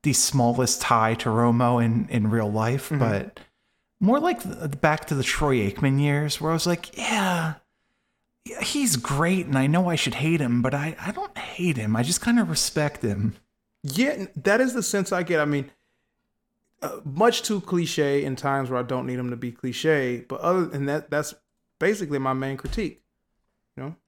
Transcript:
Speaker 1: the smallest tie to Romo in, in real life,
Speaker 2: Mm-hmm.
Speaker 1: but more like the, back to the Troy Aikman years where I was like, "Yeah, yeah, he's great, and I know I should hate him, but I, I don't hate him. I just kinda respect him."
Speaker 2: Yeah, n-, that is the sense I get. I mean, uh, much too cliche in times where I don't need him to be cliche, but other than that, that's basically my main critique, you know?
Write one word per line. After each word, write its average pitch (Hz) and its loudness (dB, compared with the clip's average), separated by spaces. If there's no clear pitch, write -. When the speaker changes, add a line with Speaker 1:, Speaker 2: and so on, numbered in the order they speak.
Speaker 1:
the 147 2
smallest 120 2
tie 113 4
to 113 -4
Romo 120 4
in, 117 2
in 110 2
real 107 0
life, 113 -2
Speaker 2:
Mm-hmm. 147 -2
Speaker 1:
but 110 -2
more 233 4
like 339 0
the, - -8
back 151 0
to 151 0
the 131 0
Troy 139 2
Aikman 135 2
years 147 0
where 156 -2
I - 2
was 160 0
like, 175 -4
"Yeah, 180 -2
yeah, - -10
he's 254 0
great, 165 0
and 135 0
I 131 4
know 175 4
I 165 0
should - 0
hate 160 2
him, 120 2
but 131 0
I, 151 -4
I 190 -8
don't 381 -8
hate 170 -2
him. 110 0
I 120 2
just 165 -2
kinda 240 4
respect 156 -2
him." 107 0
Speaker 2:
Yeah, 170 0
n-, 214 -8
that 208 4
is 254 0
the 233 0
sense 196 -2
I 185 0
get. 165 0
I 147 2
mean, 143 -2
uh, 131 -10
much 202 4
too 208 -2
cliche 151 0
in 135 -2
times 139 -2
where 127 -2
I 123 -2
don't 127 -4
need 127 -4
him 123 -4
to 120 -6
be 117 -8
cliche, 127 0
but - -8
other 175 2
than 139 -4
that, 147 -4
that's 147 -2
basically 170 0
my 131 0
main 135 -4
critique, - -6
you 131 -12
know? 151 -10